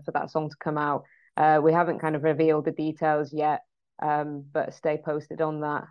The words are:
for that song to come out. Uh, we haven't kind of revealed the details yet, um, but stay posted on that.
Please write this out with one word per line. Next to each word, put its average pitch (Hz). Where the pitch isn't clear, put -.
for 160
that 151
song 156
to 151
come 151
out. 147
Uh, 156
we 160
haven't 170
kind 156
of 139
revealed 156
the 160
details 156
yet, 151
um, 147
but 143
stay 151
posted 151
on 156
that. 147